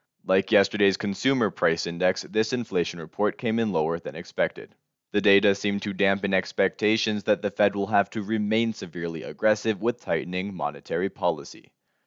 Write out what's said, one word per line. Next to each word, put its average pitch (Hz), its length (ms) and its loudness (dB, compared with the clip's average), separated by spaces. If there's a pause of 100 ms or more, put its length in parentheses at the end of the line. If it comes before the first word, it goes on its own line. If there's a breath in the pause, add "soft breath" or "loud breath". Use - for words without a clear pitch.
(260)
Like 95 240 2
yesterday's 101 460 4
Consumer 110 540 0
Price 82 360 0
Index, 87 360 -2
this 104 300 -2
inflation 95 460 -2
report 90 400 -4
came 113 220 -2
in 113 100 0
lower 82 300 0
than 71 160 -10
expected. - 580 -4 (380)
The 104 80 2
data 101 340 6
seemed 101 280 -2
to 104 100 -4
dampen 98 420 0
expectations 104 920 0
that 101 180 2
the 104 100 0
Fed 101 240 2
will 101 100 -2
have 101 240 2
to 110 120 -6
remain 110 500 0
severely 85 500 -6
aggressive 107 580 0
with 117 200 -2
tightening 90 520 -2
monetary 82 580 -4
policy. 85 600 -6 (360)